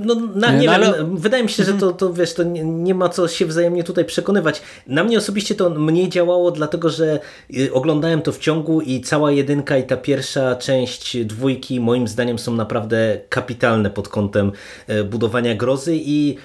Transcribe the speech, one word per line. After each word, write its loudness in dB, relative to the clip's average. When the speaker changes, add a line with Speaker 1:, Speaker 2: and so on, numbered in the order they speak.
Speaker 1:
no, 0
na, 0
Speaker 2:
Nie, 6
Speaker 1:
nie 6
Speaker 2:
no 6
Speaker 1:
wiem, 6
Speaker 2:
ale 2
Speaker 1:
wydaje 0
mi 0
się, 0
że 2
to, -
Speaker 2:
Mhm. 0
Speaker 1:
to, 0
wiesz, 0
to 0
nie, -2
nie 0
ma 2
co 0
się 0
wzajemnie 0
tutaj -2
przekonywać. 0
Na 0
mnie 2
osobiście -2
to 2
mniej 2
działało, 2
dlatego 0
że, 0
y, 0
oglądałem 2
to 0
w -12
ciągu 0
i -2
cała 2
jedynka 2
i 0
ta 0
pierwsza -2
część -2
dwójki -2
moim 2
zdaniem -2
są -4
naprawdę 0
kapitalne 0
pod -6
kątem, 0
e, -2
budowania 0
grozy 0
i, 0